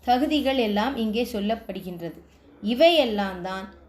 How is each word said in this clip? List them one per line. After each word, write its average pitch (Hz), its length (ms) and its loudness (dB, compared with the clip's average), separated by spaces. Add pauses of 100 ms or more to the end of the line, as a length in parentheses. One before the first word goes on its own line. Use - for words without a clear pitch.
தகுதிகள் 269 580 2
எல்லாம் 214 360 0
இங்கே 226 300 -2
சொல்லப்படுகின்றது. 185 920 -6 (420)
இவையெல்லாம் 226 760 2
தான் 190 240 -8 (240)